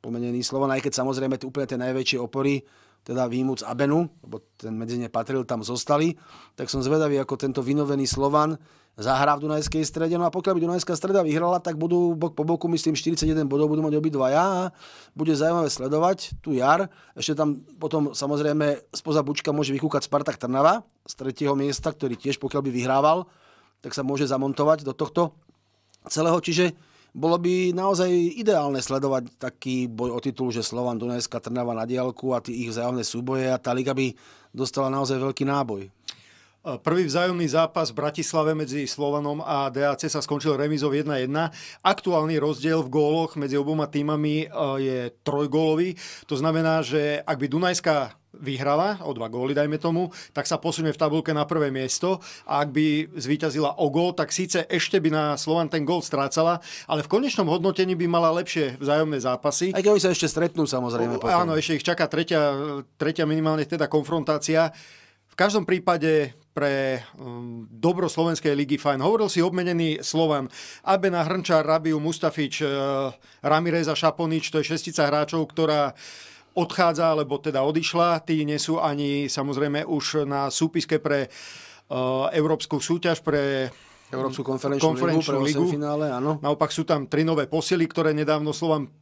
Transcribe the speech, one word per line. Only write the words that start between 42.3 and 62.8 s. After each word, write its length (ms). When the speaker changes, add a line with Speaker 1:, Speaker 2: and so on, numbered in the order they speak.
Speaker 2:
rozdiel 400
v 80
góloch 480
medzi 160
oboma 320
tímami, 640
e, 80
je 160
trojgólový. 720
To 80
znamená, 480
že 400
ak 160
by 160
Dunajská 640
vyhrala 640
o 80
dva 160
góly, 240
dajme 240
tomu, 320
tak 160
sa 80
posunie 320
v 80
tabulke 400
na 80
prvé 240
miesto. 480
A 160
ak 80
by 400
zvíťazila 640
o 160
gól, 240
tak 160
síce 320
ešte 320
by 160
na 100
Slovan 320
ten 160
gól 160
strácala, 640
ale 160
v 80
konečnom 320
hodnotení 480
by 160
mala 320
lepšie 400
vzájomné 400
zápasy. 480
Speaker 1:
Aj 160
keď 80
oni 80
sa 80
ešte 240
stretnú, 320
samozrejme, 560
Speaker 2:
O, 0
Speaker 1:
potom. 240
Speaker 2:
áno, 80
ešte 240
ich 80
čaká 240
tretia, 480